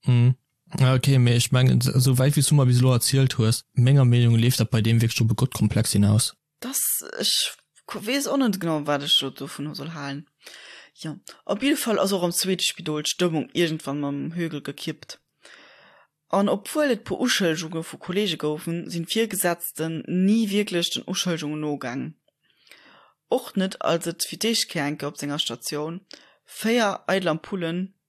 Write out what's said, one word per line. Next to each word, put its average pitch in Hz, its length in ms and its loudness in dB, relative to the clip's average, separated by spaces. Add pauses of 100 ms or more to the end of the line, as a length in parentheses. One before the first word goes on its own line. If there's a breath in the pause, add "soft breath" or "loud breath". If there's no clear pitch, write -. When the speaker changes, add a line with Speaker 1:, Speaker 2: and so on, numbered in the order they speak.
Speaker 1:
Mhm. 123 320 4 (440)
Ja, 131 140 4
okay, 131 260 4
mir, 120 160 4
ich - 160 0
meine, 127 280 4
so 127 380 2
weit 139 180 4
wie 147 60 2
du 147 120 2
mal 147 100 6
ein 127 40 6
bisschen 123 180 4
erzählt 131 520 2
hast, 113 240 2 (120)
meiner 131 300 6
Meinung 120 300 6
lebt 117 240 4
das 113 100 2
bei 113 120 2
dem 113 200 4
wirklich 117 160 0
schon 113 120 2
gut - 260 0
komplex 107 380 0
hinaus. 101 420 4 (240)
Speaker 2:
Das, 262 220 -6 (400)
ich - 320 -2 (340)
weiß 247 420 -4
auch 277 100 0
nicht 220 220 2
genau, 160 260 -2
was 143 180 -2
ich 147 80 -2
so 135 180 2
davon 143 440 -10
soll 143 180 -10
halten. 143 340 -10 (680 loud breath)
Ja, 151 220 -12 (280 loud breath)
auf 208 180 -6
jeden 277 140 2
Fall, 226 220 -2
also 196 180 0
auch 175 80 -2
am 170 80 -2
zweiten 185 300 -2
Spital, 151 420 -4
die - 60 -2
Stimmung 160 420 -2
irgendwann 156 480 -2
mal 143 80 -4
im 143 240 -6
Hügel 160 300 -6
gekippt. - 580 -12 (1080 loud breath)
Und 202 200 2
obwohl 302 360 -2
es 262 200 -2
paar - 160 -6
Anschuldigungen 165 640 -2
von - 160 -16
Kollegen 180 380 -4
gaufen, 165 520 -6
sind 170 220 -8
vier 226 160 0
Gesetzten 165 800 -4
nie 196 420 2
wirklich 190 400 -2
den - 160 -8
Anschuldigungen 160 540 -4
nachgegangen. 139 600 -6 (1080 soft breath)
Auch - 260 -4
nicht, 190 280 -2
als 160 240 -2
es 170 200 -6
für 165 120 -12
dich 220 300 -2
kernke 147 380 -6
auf 143 100 -10
seiner 147 220 -8
Station, 151 600 -8 (440 loud breath)
vier 220 640 -2
eitle 185 220 0
Ampullen 175 640 -6 (140)